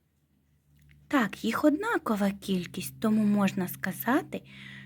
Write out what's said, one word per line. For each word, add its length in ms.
Так, 360
їх 200
однакова 680
кількість, 680
тому 240
можна 440
сказати, 720